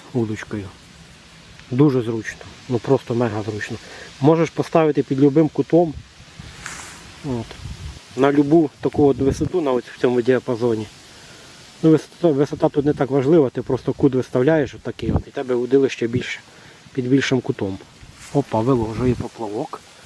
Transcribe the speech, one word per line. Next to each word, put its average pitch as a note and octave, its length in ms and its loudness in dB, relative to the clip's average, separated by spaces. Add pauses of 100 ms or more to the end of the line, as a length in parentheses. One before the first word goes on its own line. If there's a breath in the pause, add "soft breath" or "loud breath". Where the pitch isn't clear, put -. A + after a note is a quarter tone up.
(140)
удочкою. G#2+ 500 -4 (1040)
Дуже B2+ 320 2
зручно. A2+ 380 -8 (280)
Ну B2 100 0
просто B2+ 360 0
мега A2 280 0
зручно. G#2+ 340 -8 (440 loud breath)
Можеш D#3+ 300 4
поставити D3+ 520 0
під C3+ 180 -4
любим C#3+ 280 4
кутом. D#3+ 460 0 (1300)
От. B2 220 -6 (680)
На C3+ 160 4
любу D3 380 4 (100)
таку D3 260 2
от C3 120 2
висоту C#3+ 420 -2
на C#3 120 0
ось B2 120 0
в - 160 -20
цьому B2 220 2
діапазоні. A#2 640 0 (960 loud breath)
Ну, D#3+ 80 6
висота, D#3 380 2
висота D3 400 0
тут C#3 160 -2
не D3 80 2
так C#3+ 180 -4
важлива, C#3 400 4
ти B2+ 120 -6
просто C3 300 -4
кут C3 220 2
виставляєш C3 600 0
отакий A2+ 380 -6
от, - 160 -2
і - 20 -18
тебе B2+ 240 -4
удилище B2 520 2
більше, A#2+ 340 -6 (540 loud breath)
під B2 140 -4
більшим C3 320 2
кутом. G2 380 -6 (540)
Опа, C3 280 -2
виложує A#2 540 0
поплавок. A#2 680 -8 (260 loud breath)